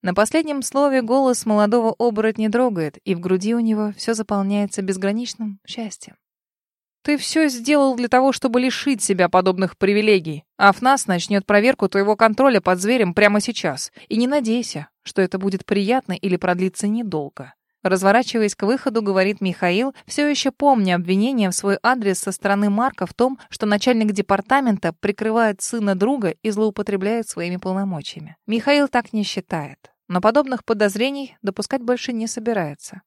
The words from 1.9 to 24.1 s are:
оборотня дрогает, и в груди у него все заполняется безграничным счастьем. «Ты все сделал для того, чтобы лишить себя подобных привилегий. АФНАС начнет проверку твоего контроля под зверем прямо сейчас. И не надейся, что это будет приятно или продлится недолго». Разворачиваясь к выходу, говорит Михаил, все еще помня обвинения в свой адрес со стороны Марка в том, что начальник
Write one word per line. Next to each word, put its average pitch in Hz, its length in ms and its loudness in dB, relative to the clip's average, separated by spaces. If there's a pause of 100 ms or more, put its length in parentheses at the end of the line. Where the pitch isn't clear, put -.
оборотня 220 520 0
дрогает, 208 540 0
и 190 120 -2
в 170 40 -6
груди 185 360 0
у 240 40 0
него 214 380 0
все - 160 -4
заполняется 202 680 -2
безграничным 196 840 -6
счастьем. - 500 -12 (880)
«Ты 294 140 0
все 311 300 0
сделал 269 480 2
для 240 120 -2
того, 262 240 4
чтобы 247 280 0
лишить 254 420 -2
себя 180 280 2
подобных 185 480 2
привилегий. 196 680 2 (140)
АФНАС 247 500 4
начнет 190 380 0
проверку 208 420 2
твоего 202 280 2
контроля 226 460 4
под 180 180 2
зверем 208 340 2
прямо 208 260 4
сейчас. 180 520 -6 (180)
И 214 80 -2
не 247 100 2
надейся, 233 600 -2 (140)
что - 180 -2
это 185 180 0
будет 190 260 -4
приятно 202 480 0
или 180 220 -2
продлится 180 520 -2
недолго». 160 680 -6 (280)
Разворачиваясь 202 720 2
к - 80 -6
выходу, 226 380 0
говорит 196 380 0
Михаил, 190 560 -2 (100)
все 294 220 -2
еще 277 240 0
помня 214 440 2
обвинения 196 540 0
в 180 60 -4
свой 196 260 0
адрес 220 380 0
со 190 140 -6
стороны 202 360 0
Марка 220 360 -2
в - 80 -14
том, 254 260 0 (100)
что - 160 -6
начальник 214 460 2